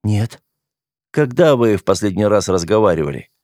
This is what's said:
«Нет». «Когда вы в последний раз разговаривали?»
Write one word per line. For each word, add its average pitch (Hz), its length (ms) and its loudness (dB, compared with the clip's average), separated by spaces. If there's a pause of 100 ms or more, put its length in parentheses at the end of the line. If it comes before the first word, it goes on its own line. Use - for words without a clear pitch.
«Нет». 107 380 -4 (720)
«Когда 147 440 2
вы 113 220 2
в - 60 -8
последний 98 420 -2
раз 101 240 0
разговаривали?» 85 800 0 (140)